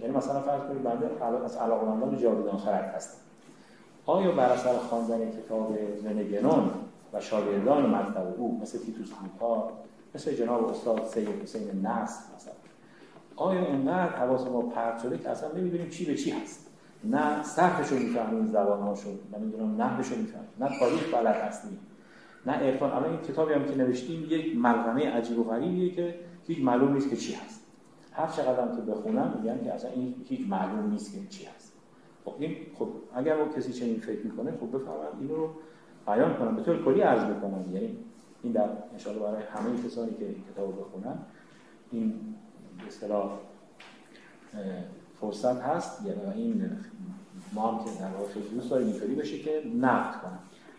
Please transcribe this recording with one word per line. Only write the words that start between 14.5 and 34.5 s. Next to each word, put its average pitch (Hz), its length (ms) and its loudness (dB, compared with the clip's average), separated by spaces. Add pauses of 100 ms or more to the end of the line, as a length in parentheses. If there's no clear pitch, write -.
پرت 117 360 0
شده 127 200 -2
که - 100 -6
اصلاً 156 240 -2
نمی‌دونیم 170 380 0
چی - 160 -6
به 143 80 2
چی - 160 0
هست؟ - 400 -6 (340)
نه 151 380 2
صرفشو 156 520 4
می‌فهمیم، 113 520 2
زبانهاشو، 101 640 2 (300)
نمی‌دونم، 110 440 -2
نحوشو 127 340 0
می‌فهمیم، - 320 -6 (120)
نه 135 180 0
تاریخ 127 360 4
بلد 113 220 4
هستیم، 104 420 -6 (680)
نه 131 60 2
عرفان. 135 380 2
الان 131 200 2
این 165 100 -2
کتابی 156 320 0
هم 139 120 4
که 135 120 -2
نوشتیم 131 520 0
یک 156 280 0
ملغمه 117 540 4
عجیب 117 280 0
و 113 60 4
غریبیه 175 460 2
که 175 240 -2 (320)
هیچ 156 120 -2
معلوم 131 340 6
نیست 135 180 2
که 117 60 2
چی - 180 -4
هست. - 300 -14 (480)
هر 156 140 0
چقدر 127 360 2
هم 117 140 0
که 113 60 -4
بخونم 110 600 0
می‌گم 117 220 -2
که - 80 -2
اصلاً 123 180 -6
این 127 240 -2 (140)
هیچ 117 200 -2
معلوم 98 420 0
نیست - 240 -4
که 98 140 -10
چی - 160 -16
هست. - 280 -18 (520)
خب - 140 -6
این، 156 180 -4 (220)
خب - 100 -2 (260)
اگر 151 220 2
اون 151 120 2
کسی 131 240 -4
چنین 120 240 0
فکر 110 280 -4
می‌کنه، 117 260 -4